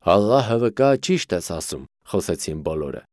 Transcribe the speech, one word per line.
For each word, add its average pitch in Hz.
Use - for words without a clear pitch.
"Ալլահը 110
վկա, 120
ճիշտ -
ես 85
ասում", 76
խոսեցին 82
բոլորը։ 76